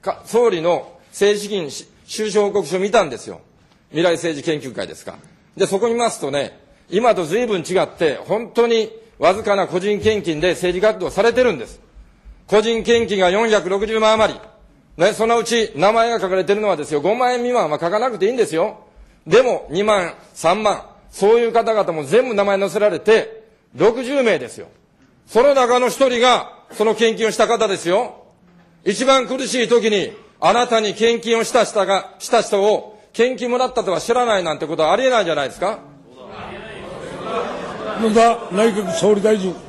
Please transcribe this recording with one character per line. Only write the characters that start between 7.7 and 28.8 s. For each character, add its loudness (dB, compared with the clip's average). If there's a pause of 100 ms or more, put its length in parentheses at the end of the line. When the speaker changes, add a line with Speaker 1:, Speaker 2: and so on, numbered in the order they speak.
Speaker 1:
っ 0
て、 -2
本 -4
当 4
に 0 (260)
わ 4
ず -8
か 0
な 0
個 -4
人 -2
献 0
金 -4
で 2
政 -2
治 2
活 0
動 -4
さ -2
れ 4
て 2
る 2
ん -6
で -10
す。 -20 (680)
個 4
人 0
献 2
金 -2
が 4
四 2
百 2
六 -2
十 -2
万 4
余 2
り。 -16 (560)
ね、 2
そ 0
の 2
う 0
ち -2
名 2
前 2
が -2
書 -4
か -2
れ 0
て 2
る -4
の -2
は 0
で -8
す -8
よ、 0
五 0
万 0
円 -2
未 -2
満 0
は -2
書 -2
か 0
な 0
く -10
て 0
い 2
い 0
ん -4
で 2
す -8
よ。 -4 (420)
で 4
も、 -2
二 -2
万、 0 (180)
三 0
万、 -2 (240)
そ 2
う 4
い 2
う -2
方 2
々 0
も -4
全 2
部 -4
名 2
前 0
載 -2
せ -4
ら 2
れ -2
て、 2 (320)
六 2
十 0
名 2
で -8
す -16
よ。 -16 (580)
そ 2
の 6
中 4
の 2
一 2
人 0
が、 2 (200)
そ -2
の 2
献 0
金 0
を 0
し -8
た 2
方 0
で -2
す -6
よ。 -2 (600)